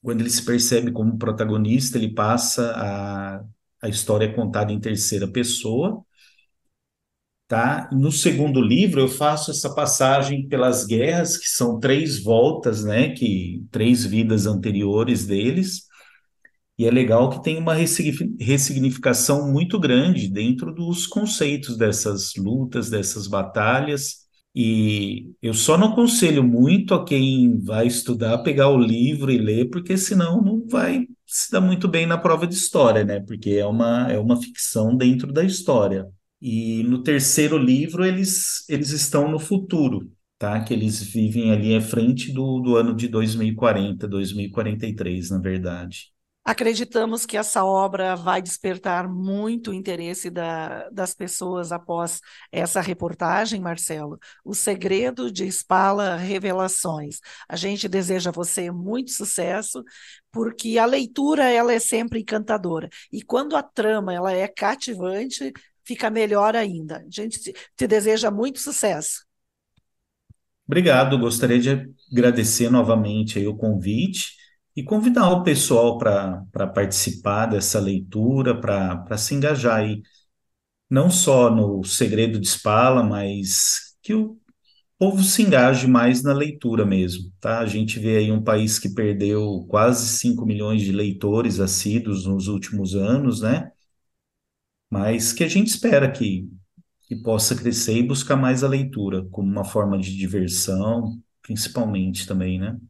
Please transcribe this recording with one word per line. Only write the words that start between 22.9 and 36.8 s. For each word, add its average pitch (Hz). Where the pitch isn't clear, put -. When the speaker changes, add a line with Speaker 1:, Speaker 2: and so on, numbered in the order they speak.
Speaker 1:
batalhas, 117
e 107
eu 117
só 156
não 214
aconselho 170
muito 131
a 135
quem 131
vai 107
estudar 117
pegar 139
o 139
livro 131
e 120
ler, 110
porque 180
senão 185
não 220
vai 254
se -
dar 190
muito 185
bem 165
na 170
prova 170
de 170
história, 117
né? 101
Porque 104
é 101
uma, 117
é 104
uma 120
ficção -
dentro 127
da 160
história. 101
E 113